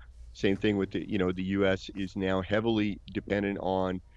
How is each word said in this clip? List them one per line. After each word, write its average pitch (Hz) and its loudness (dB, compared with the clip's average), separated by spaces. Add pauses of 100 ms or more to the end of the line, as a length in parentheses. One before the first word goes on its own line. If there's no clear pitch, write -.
(320)
Same 98 2
thing 104 2
with 98 0
the, 87 -4
you 107 -2
know, 92 4
the 92 -4
U 98 2
S 95 0
is 98 -6
now 95 2
heavily 104 0 (120)
dependent 101 -2
on, 92 0 (160)